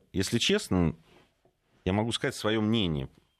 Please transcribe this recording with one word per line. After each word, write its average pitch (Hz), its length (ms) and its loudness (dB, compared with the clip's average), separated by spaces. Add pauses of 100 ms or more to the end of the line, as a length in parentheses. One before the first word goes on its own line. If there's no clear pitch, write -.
(120)
если - 260 -2
честно, 90 560 2 (920)
я 92 80 0
могу 110 180 0
сказать 135 220 -4
своё 110 260 0
мнение. 92 480 0 (320)